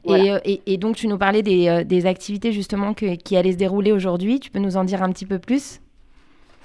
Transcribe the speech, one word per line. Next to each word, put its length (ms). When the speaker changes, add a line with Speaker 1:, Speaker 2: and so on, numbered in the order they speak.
Speaker 1:
Voilà. 200
Speaker 2:
Et, 80
euh, 120
et, 220
et 120
donc, 180
tu 120
nous 120
parlais 240
des, 260
euh, 140
des 240
activités 440
justement 420
que, 220
qui 220
allaient 160
se 40
dérouler 340
aujourd'hui. 480
Tu 100
peux 100
nous 160
en 80
dire 200
un 80
petit 160
peu 100
plus ? 440